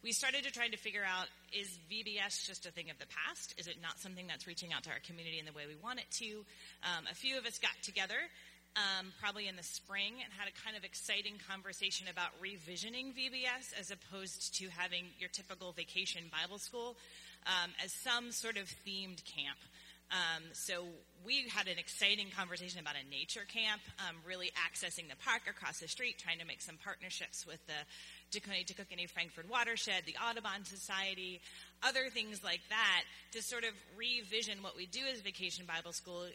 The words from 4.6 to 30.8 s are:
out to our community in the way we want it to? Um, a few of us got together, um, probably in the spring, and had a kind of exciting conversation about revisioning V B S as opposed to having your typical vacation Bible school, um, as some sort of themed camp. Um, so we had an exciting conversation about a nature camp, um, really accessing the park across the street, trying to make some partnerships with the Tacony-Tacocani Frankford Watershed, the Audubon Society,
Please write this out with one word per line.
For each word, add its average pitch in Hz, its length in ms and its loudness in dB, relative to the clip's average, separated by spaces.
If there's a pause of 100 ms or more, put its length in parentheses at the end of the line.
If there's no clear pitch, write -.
out 139 120 0
to 160 60 -6
our - 140 -2
community 165 360 -4
in 156 40 -10
the 156 80 -8
way 147 140 -8
we 151 80 -10
want 226 240 -4
it - 80 -6 (160)
to? 214 240 -6 (400)
Um, 170 240 2
a 170 40 -6
few 269 220 0
of 240 100 0
us 226 120 0
got - 240 6
together, 208 480 2 (460)
um, 190 420 4
probably 202 300 2
in 185 80 -4
the 170 100 -8
spring, 202 560 0
and 233 160 -6
had 202 80 0
a 196 160 -4
kind 220 140 -4
of 190 80 -6
exciting 208 500 0 (160)
conversation 190 560 0
about 175 320 0
revisioning 196 760 -4
V 262 160 0
B 254 160 -2
S 254 300 0
as 196 160 -4
opposed 190 720 -4
to 190 80 -6
having 180 360 0 (120)
your 180 120 -4
typical 185 420 -4
vacation 170 580 0
Bible 170 280 0
school, 240 360 -4 (520)
um, 180 360 6
as 190 100 -2
some 240 380 4
sort 226 260 0
of 196 140 -2 (160)
themed 190 400 -4
camp. 143 320 -2 (500)
Um, 165 360 4 (100)
so 180 320 0 (400)
we 262 260 6
had 190 160 4
an 175 80 2
exciting 202 560 4
conversation 180 480 -2
about 151 160 -2
a 135 140 -2
nature 160 340 -2
camp, 214 380 4 (260)
um, 165 160 -4
really 180 320 -2
accessing 175 480 0
the 143 180 -10
park 233 220 6
across 175 360 -2
the 165 80 -6
street, - 280 0
trying 170 220 0
to 165 80 -6
make - 160 -6
some 165 200 -8
partnerships - 640 -4
with 160 200 -8
the 156 100 -4 (560)
Tacony-Tacocani 185 800 -2
Frankford 170 400 -2
Watershed, 226 560 4
the 160 100 -4
Audubon 214 480 0
Society, 190 760 -2 (400)